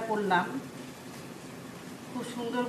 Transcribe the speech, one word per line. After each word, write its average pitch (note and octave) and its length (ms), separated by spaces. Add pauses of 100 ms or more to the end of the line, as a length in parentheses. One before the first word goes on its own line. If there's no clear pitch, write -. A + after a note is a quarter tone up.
করলাম। F#3+ 360 (1600)
খুব B3 140 (120)
সুন্দর A#3+ 340